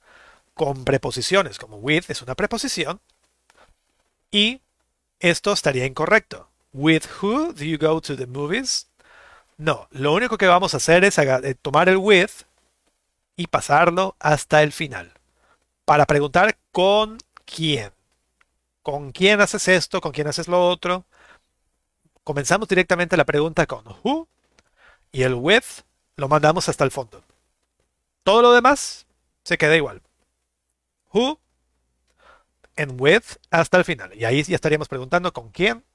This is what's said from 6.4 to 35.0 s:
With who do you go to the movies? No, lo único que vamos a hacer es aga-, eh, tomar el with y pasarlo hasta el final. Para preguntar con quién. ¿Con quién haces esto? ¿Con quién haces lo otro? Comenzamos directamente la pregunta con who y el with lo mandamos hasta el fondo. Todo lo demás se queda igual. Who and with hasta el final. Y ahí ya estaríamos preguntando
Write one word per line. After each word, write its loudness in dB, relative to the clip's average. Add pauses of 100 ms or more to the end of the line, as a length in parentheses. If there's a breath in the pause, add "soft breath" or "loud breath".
With 0 (180)
who -2
do -12
you -4
go 0
to -8
the -10
movies? -6 (680 soft breath)
No, -4
lo -2
único 0
que 2
vamos 4
a -2
hacer 4
es 2
aga-, 2
eh, -4
tomar 0
el 6
with 4 (1040)
y -6
pasarlo 2
hasta 2
el 0
final. -12 (720)
Para 4
preguntar 2 (140)
con 2 (260)
quién. -6 (880)
¿Con -10
quién 2
haces 0
esto? 0
¿Con -6
quién -6
haces -6
lo 2
otro? -4 (1160 soft breath)
Comenzamos -4
directamente 0
la 4
pregunta -2
con -12 (180)
who -4 (840 soft breath)
y -2
el 0
with 0 (520)
lo -6
mandamos 2
hasta -2
el 0
fondo. -12 (1000)
Todo 4
lo 8
demás 2 (360)
se -4
queda 4
igual. -4 (1120)
Who 0 (1400 soft breath)
and -8
with 4 (260)
hasta 2
el 4
final. -10
Y -8
ahí 0
ya -6
estaríamos -2
preguntando -4